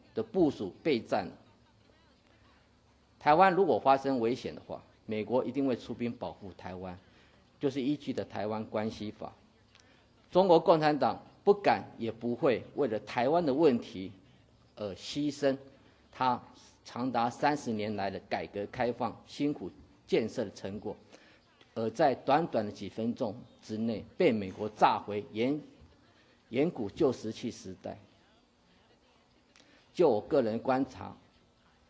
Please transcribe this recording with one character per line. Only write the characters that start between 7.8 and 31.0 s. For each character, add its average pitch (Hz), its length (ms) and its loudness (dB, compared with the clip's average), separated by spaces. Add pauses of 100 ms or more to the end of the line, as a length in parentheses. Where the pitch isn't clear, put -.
依 143 160 -2
据 135 160 -6
的 104 100 -4
台 101 240 -8
湾 107 180 -6
关 110 240 -4
系 107 220 -10
法。 - 220 -14 (1000)
中 190 160 6
国 165 120 8
共 165 200 6
产 151 180 4
党 113 240 0 (220)
不 202 100 8
敢 127 300 2 (140)
也 113 140 -4
不 120 240 -4
会 123 280 2 (120)
为 131 120 2
了 107 140 -2
台 123 280 -2
湾 170 160 2
的 139 80 2
问 139 260 6
题 95 320 -10 (640)
而 104 200 -6
牺 147 380 -6
牲 139 220 2 (560)
他 127 300 0 (420)
长 123 260 -6
达 120 200 2
三 147 260 0
十 147 160 -4
年 107 240 -4
来 98 140 -4
的 95 180 -6
改 98 200 -4
革 98 220 -6
开 123 220 -2
放 117 240 -4 (100)
辛 143 280 -2
苦 135 180 -10 (340)
建 139 220 0
设 113 160 -6
的 98 80 -8
成 101 260 -10
果， 101 160 -8 (800)
而 113 180 -2
在 139 220 4
短 127 340 0
短 113 180 -2
的 101 40 -6
几 98 200 -10
分 117 260 -4
钟 113 180 -4 (280)
之 110 160 -8
内 110 260 -4 (140)
被 160 160 4
美 98 180 -4
国 104 160 -6
炸 117 320 2
回 104 320 -6
远-， 123 260 0 (920)
远 139 200 0
古 110 200 -6
旧 135 240 2
石 - 180 -8
器 113 180 -8
时 95 320 -12
代。 107 160 -10 (2000)
就 170 160 6
我 104 100 4
个 143 220 2
人 113 180 0
观 131 300 0
察 98 260 -14 (760)